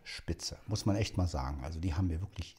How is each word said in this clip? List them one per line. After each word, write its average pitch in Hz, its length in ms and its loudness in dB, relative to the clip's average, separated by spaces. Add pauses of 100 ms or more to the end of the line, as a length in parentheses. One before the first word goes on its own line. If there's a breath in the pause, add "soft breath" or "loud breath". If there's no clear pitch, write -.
spitze, - 540 -6 (100)
muss 107 180 0
man 101 100 6
echt 104 220 0
mal 92 100 6
sagen. 67 360 -2
Also 80 180 -4
die 87 120 2
haben 90 140 4
mir 82 140 0
wirklich - 380 -8